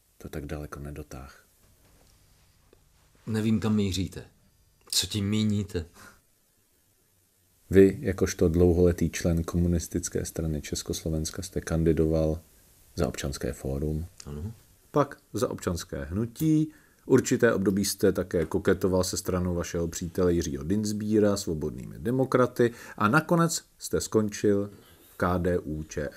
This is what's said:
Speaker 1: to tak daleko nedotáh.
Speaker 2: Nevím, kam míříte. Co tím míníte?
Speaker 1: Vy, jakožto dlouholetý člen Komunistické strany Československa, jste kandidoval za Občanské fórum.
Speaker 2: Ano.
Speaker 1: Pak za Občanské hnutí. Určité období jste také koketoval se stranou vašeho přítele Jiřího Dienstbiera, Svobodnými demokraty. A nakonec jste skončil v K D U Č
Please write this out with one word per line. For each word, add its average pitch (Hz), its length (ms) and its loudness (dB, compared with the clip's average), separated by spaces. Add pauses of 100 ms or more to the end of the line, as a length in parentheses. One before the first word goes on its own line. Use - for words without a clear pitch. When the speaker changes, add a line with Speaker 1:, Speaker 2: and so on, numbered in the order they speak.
(180)
Speaker 1:
to - 100 -14
tak 73 180 -10
daleko 73 340 -10
nedotáh. 71 680 -14 (1800)
Speaker 2:
Nevím, 110 340 0
kam 107 140 0
míříte. 98 500 -2 (680)
Co - 160 -2
tím 98 220 -2
míníte? 104 560 -2 (1900)
Speaker 1:
Vy, 95 300 8
jakožto 92 480 2
dlouholetý 87 600 4
člen 82 340 0
Komunistické 87 800 -2
strany 80 380 -4
Československa, - 800 -6
jste - 180 -8
kandidoval 80 800 0 (540)
za 78 140 -2
Občanské 64 440 -6
fórum. 76 540 -4 (200)
Speaker 2:
Ano. 76 260 -10 (380)
Speaker 1:
Pak - 260 -2 (160)
za 107 180 -2
Občanské 87 540 -6
hnutí. 120 680 0 (340)
Určité 127 480 4
období 98 300 2
jste - 280 2
také 90 340 -2
koketoval 92 580 2
se - 120 -4
stranou 90 380 -2
vašeho 85 340 -4
přítele 87 440 0
Jiřího 78 320 -2
Dienstbiera, 104 720 2
Svobodnými 64 600 -6
demokraty. 123 720 2 (260)
A 107 120 2
nakonec 165 560 2 (140)
jste - 220 -2
skončil 104 720 0 (420)
v - 40 -20
K 90 220 2
D 87 200 0
U 76 240 -6
Č 78 340 -8